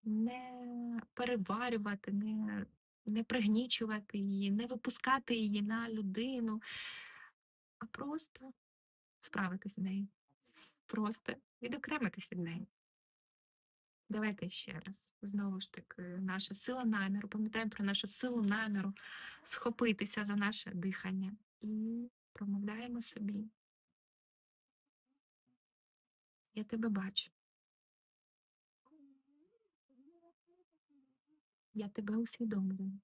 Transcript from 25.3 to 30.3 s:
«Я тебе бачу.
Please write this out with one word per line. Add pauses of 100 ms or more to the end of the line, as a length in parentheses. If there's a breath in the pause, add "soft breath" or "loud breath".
«Я
тебе
бачу. (4000)